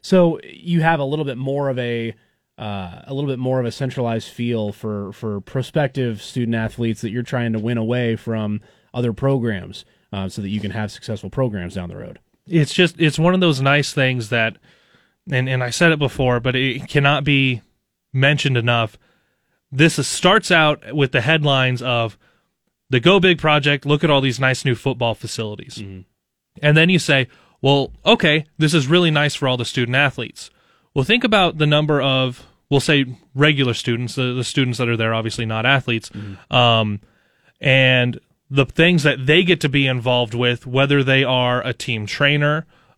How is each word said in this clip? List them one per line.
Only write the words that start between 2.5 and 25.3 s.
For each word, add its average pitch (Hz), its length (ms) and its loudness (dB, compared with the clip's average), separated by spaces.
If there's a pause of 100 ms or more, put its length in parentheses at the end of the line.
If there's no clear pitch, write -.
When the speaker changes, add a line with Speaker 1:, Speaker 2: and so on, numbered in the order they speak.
Speaker 1:
uh, 98 480 -10
a 135 80 -10
little 143 160 -4
bit 127 80 -4
more 131 220 -2
of 120 60 -2
a 113 60 -4
centralized 120 560 -4
feel 113 440 -4
for, 101 400 -8
for 104 280 -6
prospective 131 840 -4
student 117 320 -4
athletes 113 460 -4
that 113 100 -6
you're 120 120 -4
trying 120 300 -4
to 110 60 -2
win 117 200 -2
away 117 380 -2
from 107 440 -6 (340)
other 120 180 -2
programs, 113 720 -4 (280)
uh, 98 160 -4
so 101 140 -10
that 98 80 -6
you 104 100 -4
can 98 100 -6
have 107 220 -6
successful 104 380 -10
programs 104 440 -4
down 90 140 -8
the 90 80 -14
road. - 220 -16 (280)
Speaker 2:
It's 165 280 0
just, 175 260 2
it's 156 180 0
one 175 160 2
of 185 60 0
those 156 200 2
nice 139 340 0
things 127 340 -2
that, 113 280 -2 (720)
and, 131 180 0
and 127 160 -2
I 120 60 -6
said 165 220 4
it 151 60 0
before, 127 420 0
but 127 140 -2
it 131 340 -4
cannot 143 360 2
be 135 380 2 (500)
mentioned 135 440 2
enough. 117 420 0 (720)
This 151 280 2
is, 139 80 0
starts - 440 2
out 151 440 2
with 143 180 0
the 127 100 0
headlines 135 580 2
of 120 380 -2 (720)
the 127 100 2
Go 185 200 6
Big 175 180 4
Project, 147 480 0
look 147 180 2
at 156 60 2
all 139 100 4
these 127 180 0
nice 131 280 0
new 127 80 2
football 120 400 -2
facilities. 110 600 -10